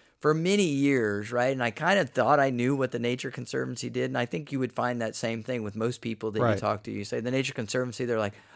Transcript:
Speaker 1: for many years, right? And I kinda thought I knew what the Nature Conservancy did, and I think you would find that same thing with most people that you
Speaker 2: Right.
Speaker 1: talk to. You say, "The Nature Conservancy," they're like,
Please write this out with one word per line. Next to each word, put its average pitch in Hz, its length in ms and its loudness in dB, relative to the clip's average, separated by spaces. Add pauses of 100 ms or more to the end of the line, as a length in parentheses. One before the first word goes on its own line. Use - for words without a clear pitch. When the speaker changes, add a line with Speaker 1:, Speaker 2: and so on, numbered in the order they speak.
(200)
Speaker 1:
for 151 140 4
many 185 320 4
years, 123 640 2
right? 123 200 2
And 131 100 -2
I 120 80 2
kinda 170 360 2
thought 127 340 4
I 135 100 4
knew 127 260 2
what 131 160 0
the 120 60 -4
Nature 123 320 -2
Conservancy 127 640 -6
did, 123 140 -2
and 131 120 -2
I 123 80 0
think 156 260 -6
you 139 60 -2
would 127 160 -2
find 123 260 -2
that 110 160 -4
same 113 280 -4
thing 127 180 -4
with 104 140 -6
most 113 260 -2
people 110 300 -4
that 107 80 -2
you 123 60 4
Speaker 2:
Right. 107 120 4
Speaker 1:
talk 104 280 -2
to. 113 60 -8
You 101 140 -4
say, 120 140 -4
"The 117 100 -4
Nature 131 240 0
Conservancy," 123 520 -4
they're 117 120 0
like, 104 160 0 (220)